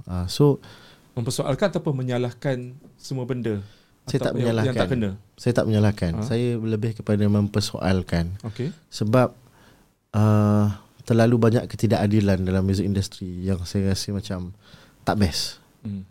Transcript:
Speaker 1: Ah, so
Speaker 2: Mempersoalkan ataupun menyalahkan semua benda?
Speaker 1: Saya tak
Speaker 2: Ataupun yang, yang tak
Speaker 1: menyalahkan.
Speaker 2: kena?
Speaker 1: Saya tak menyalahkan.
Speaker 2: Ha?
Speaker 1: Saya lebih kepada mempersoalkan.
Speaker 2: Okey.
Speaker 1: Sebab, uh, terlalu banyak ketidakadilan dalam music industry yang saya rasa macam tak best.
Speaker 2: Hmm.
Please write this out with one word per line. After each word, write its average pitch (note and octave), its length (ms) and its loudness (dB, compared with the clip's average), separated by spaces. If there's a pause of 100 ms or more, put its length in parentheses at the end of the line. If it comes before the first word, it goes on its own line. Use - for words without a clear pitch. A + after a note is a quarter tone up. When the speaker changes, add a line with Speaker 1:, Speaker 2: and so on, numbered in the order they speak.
Speaker 1:
Ah, F2+ 220 -6
so C#3 300 2 (560)
Speaker 2:
Mempersoalkan C#3 560 -2
ataupun E3 280 -2
menyalahkan B2+ 600 -4 (380)
semua C3 300 -8
benda? A#2 360 -2 (460)
Speaker 1:
Saya C3 160 -2
tak - 100 0
Speaker 2:
Ataupun A#2 80 -2
yang, A#2 160 2
yang A2+ 160 2
tak A#2 140 0
Speaker 1:
menyalahkan. - 20 -4
Speaker 2:
kena? A2+ 220 0 (260)
Speaker 1:
Saya - 160 0
tak - 140 2
menyalahkan. G#2 480 2
Speaker 2:
Ha? G#2+ 100 -4
Speaker 1:
Saya A#2+ 320 -2
lebih A2 380 -2
kepada G#2 280 0
mempersoalkan. G2+ 1000 0 (180)
Speaker 2:
Okey. A#2+ 280 -6 (180)
Speaker 1:
Sebab, A2+ 400 2 (840)
uh, G#2 540 4 (360)
terlalu A#2 340 4
banyak A#2 300 4
ketidakadilan G2+ 720 2
dalam F#2 220 2
music F#2+ 220 2
industry G2 420 -4 (180)
yang F#2+ 180 -2
saya G2 280 -2
rasa - 200 -4
macam F#2+ 440 -8 (480)
tak F#2+ 140 0
best. - 420 -2 (220)
Speaker 2:
Hmm. G2 300 -10